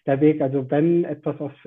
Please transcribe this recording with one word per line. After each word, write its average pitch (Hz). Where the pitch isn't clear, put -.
der 139
Weg. 151
Also 131
wenn 165
etwas 151
aus 143